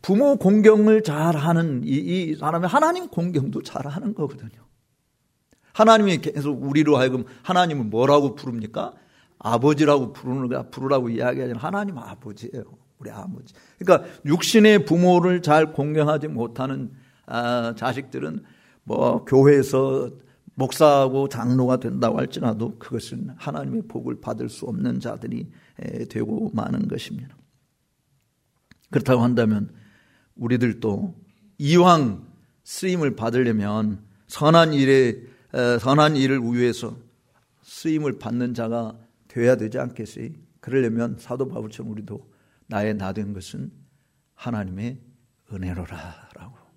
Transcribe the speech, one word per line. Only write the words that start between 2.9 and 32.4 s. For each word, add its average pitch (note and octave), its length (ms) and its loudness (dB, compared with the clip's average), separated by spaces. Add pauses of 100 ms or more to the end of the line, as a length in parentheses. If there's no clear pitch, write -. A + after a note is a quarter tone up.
공경도 E3+ 540 -4
잘하는 D#3 520 -8
거거든요. A2+ 360 -8 (1200)
하나님이 G#3+ 440 6
계속 C#3+ 440 -6
우리로 D3 360 4
하여금 B2+ 260 0 (200)
하나님을 E3+ 420 0
뭐라고 C3 500 2
부릅니까? A#2 580 -10 (460)
아버지라고 C#3 720 2
부르는, B2+ 380 -6 (200)
부르라고 C3 400 -2
이야기하잖아요. B2 540 -4
하나님 G3 340 -6
아버지예요. G#2+ 640 -16 (360)
우리 A2 100 -16
아버지. - 440 -14 (260)
그러니까 F3+ 280 4 (180)
육신의 G#3 600 6
부모를 F3 560 4
잘 D#3 300 4
공경하지 D3+ 560 -2
못하는, C3 640 -8 (340)
아, A#2+ 500 -4
자식들은 C3 680 -8 (400)
뭐 A#2+ 400 0
교회에서 C3+ 880 4 (440)
목사하고 C3+ 720 4
장로가 B2 500 0
된다고 A#2+ 400 -2
할지라도 A2+ 580 -4
그것은 B2 600 -10
하나님의 D3 500 -8
복을 B2 320 -10
받을 A#2 300 -8
수 - 160 -14
없는 B2 340 -4
자들이, A2+ 480 -10 (320)
에, A#2 260 -10
되고 A2 480 -6
마는 - 360 -4
것입니다. - 400 -10 (1600)
그렇다고 B2 320 2
한다면 A2+ 460 2 (680)
우리들도 A#2 800 -2 (440)
이왕 D#3 680 4 (400)